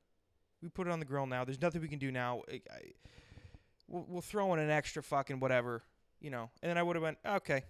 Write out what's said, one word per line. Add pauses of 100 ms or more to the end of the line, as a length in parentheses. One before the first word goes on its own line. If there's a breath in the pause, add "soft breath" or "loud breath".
(600)
We
put
it
on
the
grill
now.
There's
nothing
we
can
do
now.
I, (160)
I, (1080 loud breath)
we'll,
we'll
throw
in
an
extra
fucking
whatever," (360)
you
know. (120)
And
then
I
would've
went,
"Okay."